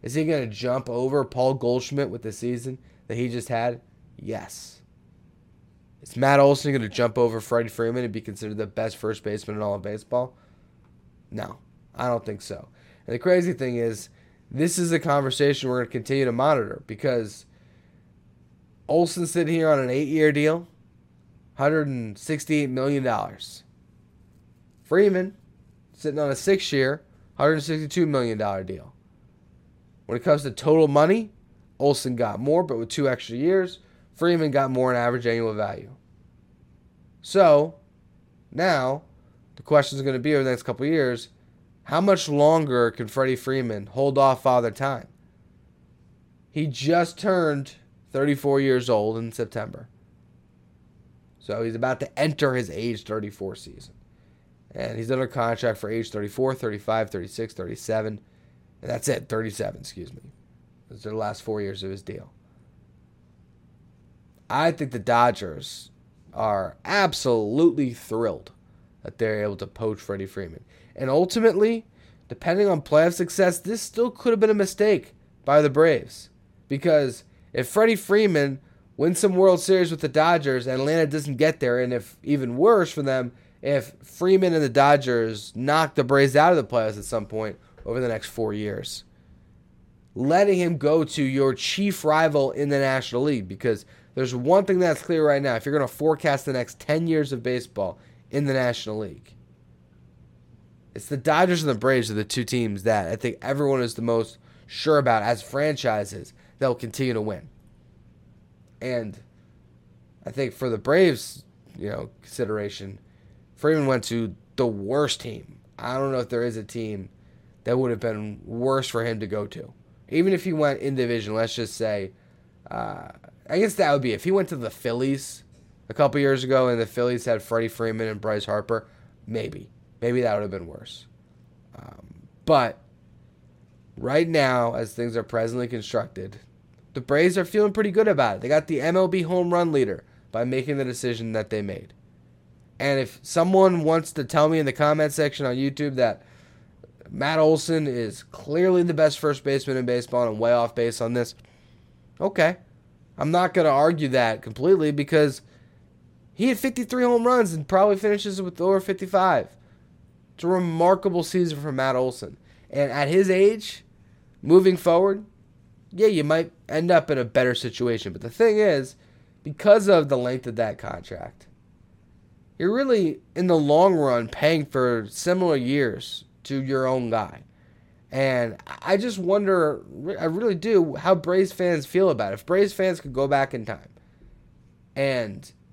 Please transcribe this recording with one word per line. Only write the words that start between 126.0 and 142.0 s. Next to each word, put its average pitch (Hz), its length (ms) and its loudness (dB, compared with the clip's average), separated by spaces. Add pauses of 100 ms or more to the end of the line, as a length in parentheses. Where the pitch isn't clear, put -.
years 135 240 2
ago 127 240 4
and 120 120 2
the 113 60 -2
Phillies 120 400 -2
had 113 160 0
Freddie 113 260 -2
Freeman 113 400 -4
and 104 140 -8
Bryce 104 240 -4
Harper, 107 420 -4 (400)
maybe. 110 420 -8 (320)
Maybe 123 200 0
that 113 120 0
would 104 80 0
have 101 100 -6
been 90 160 -10
worse. - 380 -18 (720)
Um, - 500 -20 (180)
but 131 340 4 (1200)
right 139 300 0
now, 127 460 2
as 117 200 -6
things 117 240 -4
are 110 60 -2
presently 117 440 -4
constructed, 104 720 -8 (540)
the 131 80 -8
Braves 160 360 2
are 180 80 0
feeling 208 280 2
pretty 214 180 0
good 214 160 4
about 143 300 2
it. - 40 -14
They 127 60 -4
got 151 200 2
the 151 140 -2
M 165 140 0
L 185 140 4
B 180 140 0
home 175 300 0
run 175 180 2
leader 120 340 0 (260)
by 117 140 -2
making 131 320 -2
the 135 80 -2
decision 117 480 -6
that 107 160 -4
they 107 120 -4
made. - 320 -10 (880)